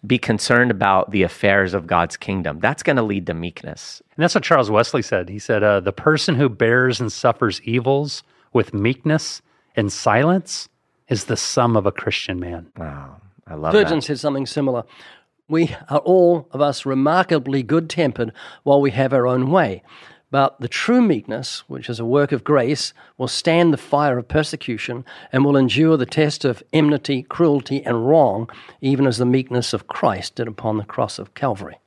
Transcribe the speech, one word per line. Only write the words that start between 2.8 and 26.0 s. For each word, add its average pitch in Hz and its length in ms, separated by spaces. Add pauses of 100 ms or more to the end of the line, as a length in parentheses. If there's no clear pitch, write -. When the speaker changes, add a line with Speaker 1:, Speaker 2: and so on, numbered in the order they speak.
Speaker 1:
gonna 131 200
lead 98 240
to 90 60
meekness. 82 680 (140)
Speaker 2:
And 151 80
that's - 120
what 190 80
Charles 131 260
Wesley 113 320
said. 92 280
He 101 100
said, 104 240
uh, 104 160
"The 95 140
person 156 420
who 131 140
bears 120 520
and 110 100
suffers 117 520
evils 135 600 (300)
with 113 200
meekness 131 680 (340)
and 104 160
silence 143 800 (380)
is 110 180
the 113 120
sum 120 400
of 95 80
a 98 60
Christian - 480
man." 87 280 (100)
Speaker 1:
Wow, 71 400 (300)
I - 80
love 156 180
Speaker 3:
Spurgeon 175 260
Speaker 1:
that. 131 40
Speaker 3:
said 143 160
something 139 260
similar. 127 380 (680)
"We 160 260 (140)
are 147 100
all 175 520
of 139 100
us 143 240
remarkably 139 800
good-tempered 156 680 (300)
while 143 180
we 139 100
have 131 220
our 127 140
own 127 220
way. 147 340 (460)
But 139 300
the 120 80
true - 340
meekness, 131 580 (100)
which 131 200
is 117 120
a 117 40
work 143 280
of 123 100
grace, 139 500 (240)
will 127 120
stand 170 420
the 139 60
fire 143 400
of 117 100
persecution 127 760 (260)
and 135 140
will 143 100
endure 135 400
the 127 100